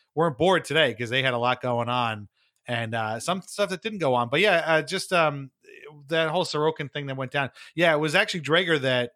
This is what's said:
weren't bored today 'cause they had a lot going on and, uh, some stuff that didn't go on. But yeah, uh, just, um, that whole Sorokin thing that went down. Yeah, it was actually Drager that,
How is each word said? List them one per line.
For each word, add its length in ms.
weren't 240
bored 280
today 280
'cause 160
they 120
had 120
a 40
lot 240
going 260
on 400
and, 260
uh, 240
some 240
stuff 280
that 120
didn't 160
go 160
on. 140
But 120
yeah, 260
uh, 160
just, 320
um, 360
that 220
whole 140
Sorokin 480
thing 140
that 100
went 160
down. 180
Yeah, 200
it 40
was 160
actually 280
Drager 400
that, 340